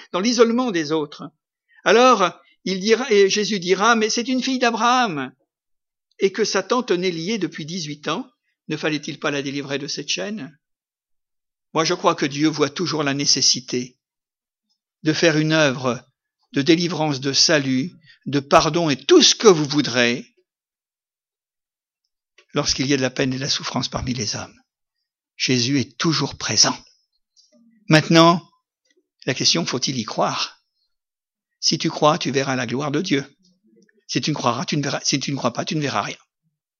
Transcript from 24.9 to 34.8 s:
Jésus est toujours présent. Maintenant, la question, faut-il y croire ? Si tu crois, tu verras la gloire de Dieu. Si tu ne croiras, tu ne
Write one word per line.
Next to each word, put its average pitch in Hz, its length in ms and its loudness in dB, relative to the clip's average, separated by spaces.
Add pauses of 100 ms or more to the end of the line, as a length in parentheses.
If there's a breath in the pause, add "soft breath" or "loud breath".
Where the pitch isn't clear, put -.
Jésus 131 440 0
est - 180 -8
toujours 143 380 -2
présent. - 420 0 (1120)
Maintenant, 165 520 6 (840)
la 135 80 0
question, - 320 0
faut-il 131 320 -4
y 107 60 -2
croire ? - 580 -4 (960)
Si - 180 -2
tu 160 140 -4
crois, 156 280 2
tu 160 120 -6
verras 135 240 -2
la 127 120 -4
gloire 139 260 -6
de 147 100 -2
Dieu. 139 240 -2 (800)
Si - 140 -4
tu 143 100 -4
ne 143 60 -2
croiras, 123 280 -2
tu - 120 -4
ne 147 60 -2